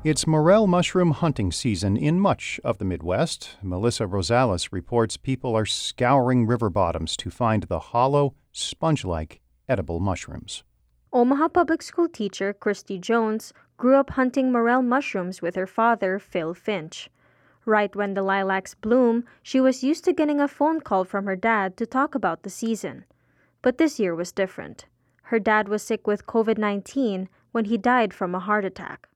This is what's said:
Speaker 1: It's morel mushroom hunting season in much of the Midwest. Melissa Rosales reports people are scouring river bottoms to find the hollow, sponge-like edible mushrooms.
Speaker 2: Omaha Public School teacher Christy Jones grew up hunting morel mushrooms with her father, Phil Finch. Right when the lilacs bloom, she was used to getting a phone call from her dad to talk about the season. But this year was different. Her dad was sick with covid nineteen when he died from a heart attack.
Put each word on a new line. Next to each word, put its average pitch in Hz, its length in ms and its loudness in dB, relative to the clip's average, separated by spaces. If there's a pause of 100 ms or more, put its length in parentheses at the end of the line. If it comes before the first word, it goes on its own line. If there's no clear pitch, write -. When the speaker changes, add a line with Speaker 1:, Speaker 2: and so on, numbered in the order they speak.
Speaker 1:
It's 151 240 0
morel 160 400 6
mushroom 180 460 2
hunting 127 400 0
season 101 460 0
in 151 240 2
much - 420 0
of 120 140 -2
the 104 80 -6
Midwest. 92 760 -4
Melissa 95 440 -2
Rosales 101 680 0
reports 113 460 -2
people 123 400 -4
are 107 80 0
scouring 123 840 2
river 117 220 0
bottoms 85 480 0
to - 120 -8
find 110 340 0
the 85 160 -4
hollow, 139 540 0 (200)
sponge-like 90 880 -4 (260)
edible 90 320 -2
mushrooms. - 640 -6 (480)
Speaker 2:
Omaha 277 380 2
Public 320 320 0
School - 260 -2
teacher 202 460 -6
Christy 196 440 -6
Jones 220 540 -2 (240)
grew 262 220 4
up 269 140 2
hunting 254 420 0
morel 240 280 2
mushrooms 240 600 -2
with 175 140 -4
her 185 120 -2
father, 220 500 0
Phil 170 360 -6
Finch. 175 560 -8 (560)
Right 208 280 2
when 202 200 -2
the 196 100 -2
lilacs 190 520 -2
bloom, 240 500 2 (180)
she - 160 0
was 262 240 4
used 294 220 -2
to 370 80 4
getting 294 260 2
a 285 80 2
phone 311 320 0
call 190 240 0
from 196 220 -4
her 190 100 -2
dad 196 400 0
to 226 100 -4
talk 277 300 -2
about 185 280 -2
the 196 60 -12
season. 202 540 -6 (580)
But 254 160 0
this 320 220 2
year 180 160 0
was 170 160 -6
different. - 540 -6 (380)
Her 226 160 -2
dad 214 280 2
was 208 160 -4
sick - 240 -4
with 208 180 -2
covid 220 320 0
nineteen 202 680 -2 (240)
when 226 140 -2
he 220 120 -2
died 233 360 2
from 180 200 -4
a 185 60 -4
heart 208 240 0
attack. 185 420 -10 (100)